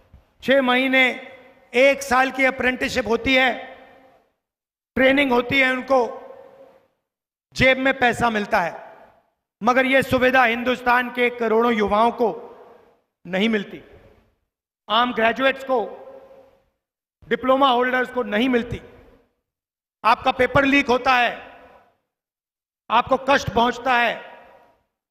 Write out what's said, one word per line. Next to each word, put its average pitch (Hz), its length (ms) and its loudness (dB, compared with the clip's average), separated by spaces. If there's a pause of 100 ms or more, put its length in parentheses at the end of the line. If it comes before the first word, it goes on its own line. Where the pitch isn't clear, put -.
(420)
छह 269 220 2
महीने, 262 400 2 (680)
एक 269 300 4
साल 254 280 0
की 269 140 0
अप्रेंटिसशिप 254 600 -2
होती 233 280 0
है, 254 180 2 (1400)
ट्रेनिंग 262 360 2
होती 247 280 0
है, 262 120 2
उनको 254 280 0 (1600)
जेब 262 220 4
में 262 220 0
पैसा 240 300 0
मिलता 208 320 -2
है, 165 120 -4 (880)
मगर 247 260 2
ये 262 180 4
सुविधा 254 400 2
हिंदुस्तान 240 680 -2
के 240 200 -2
करोड़ों 233 420 0
युवाओं 214 400 0
को 233 160 -2 (960)
नहीं 185 240 -2
मिलती, 196 320 -6 (1040)
आम 240 260 0
ग्रेजुएट्स 233 520 0
को, 254 140 -2 (1400)
डिप्लोमा 262 460 0
होल्डर्स 247 420 0
को 247 140 -4
नहीं 214 240 -2
मिलती। 233 320 -4 (1200)
आपका 233 300 0
पेपर 254 320 2
लीक 277 220 2
होता 247 280 0
है, 240 160 0 (1600)
आपको 247 280 2 (120)
कष्ट 269 200 0
पहुंचता 240 460 0
है, 233 200 0 (960)